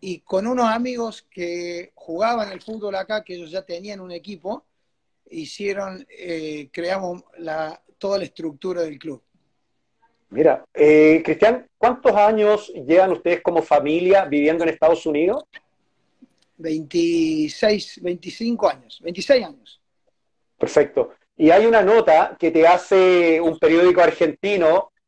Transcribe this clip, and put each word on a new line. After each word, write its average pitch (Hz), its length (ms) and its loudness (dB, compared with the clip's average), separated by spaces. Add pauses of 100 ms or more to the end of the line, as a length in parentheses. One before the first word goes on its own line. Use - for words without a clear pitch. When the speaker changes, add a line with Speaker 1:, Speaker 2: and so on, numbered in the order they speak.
Speaker 1:
y 185 200 -12
con 190 260 -4
unos 247 200 -2
amigos 233 640 -6
que 175 640 -10
jugaban 208 580 -6
el 180 80 -18
fútbol 208 340 -12
acá, 208 300 -8
que 185 100 -18
ellos 170 160 -18
ya 185 120 -10
tenían 190 380 -16
un 185 120 -18
equipo, 190 520 -14 (680)
hicieron, 190 800 -10
eh, 156 640 -12
creamos 180 500 -8 (160)
la, 160 420 -10 (180)
toda 196 200 -4
la 185 60 -6
estructura 165 580 -10
del 151 160 -10
club. 139 240 -14 (1080)
Speaker 2:
Mira, 135 340 2 (100)
eh, 156 500 6
Cristian, 220 420 0 (100)
¿cuántos 240 380 0
años 208 600 2
llevan 170 380 2
ustedes 175 300 -2
como 170 200 0
familia 165 640 2
viviendo 147 380 0
en 165 60 0
Estados 160 360 0
Unidos? 170 380 -2 (1120)
Speaker 1:
Veintiséis, 160 1500 -2
veinticinco 185 640 -4
años, 139 340 -8
veintiséis 185 420 -2
años. - 360 -20 (800)
Speaker 2:
Perfecto. - 560 0 (220)
Y 156 140 4
hay 208 160 6
una 226 160 4
nota 190 560 2
que 165 120 0
te 165 160 4
hace 180 760 4
un 160 180 -2
periódico 170 440 4
argentino 170 880 0 (160)